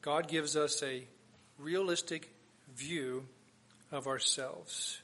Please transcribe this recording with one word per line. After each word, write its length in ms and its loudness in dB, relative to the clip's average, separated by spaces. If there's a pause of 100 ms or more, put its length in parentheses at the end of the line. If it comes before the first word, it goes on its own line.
God 280 2
gives 260 2
us 260 4
a 240 -4 (520)
realistic 760 0 (400)
view 540 -2 (640)
of 160 -2
ourselves. 960 -2